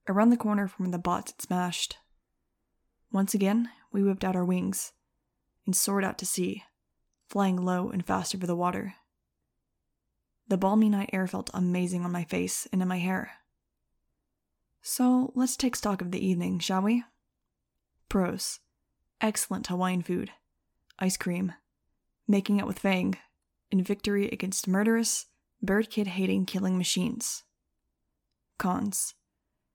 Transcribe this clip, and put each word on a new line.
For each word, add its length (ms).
around 220
the 60
corner 300
from 200
where 60
the 60
bots 340
had 100
smashed. 560
Once 220
again, 340
we 100
whipped 220
out 120
our 80
wings 480
and 100
soared 280
out 140
to 80
sea, 380
flying 280
low 340
and 160
fast 280
over 120
the 100
water. 380
The 80
balmy 320
night 240
air 140
felt 260
amazing 520
on 80
my 120
face 480
and 80
in 80
my 100
hair. 340
So, 540
let's 220
take 180
stock 260
of 120
the 120
evening, 360
shall 220
we? 200
Pros. 520
Excellent 460
Hawaiian 360
food. 280
Ice 160
cream. 380
Making 320
out 80
with 100
Fang. 380
And 120
victory 440
against 400
murderous, 580
bird 300
kid 160
hating 400
killing 320
machines. 640
Cons. 560